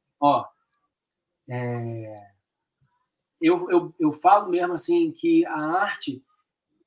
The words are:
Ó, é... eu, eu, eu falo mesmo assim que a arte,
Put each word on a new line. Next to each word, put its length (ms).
Ó, 260
é... 800
eu, 280
eu, 300
eu 140
falo 380
mesmo 240
assim 360
que 360
a 120
arte, 640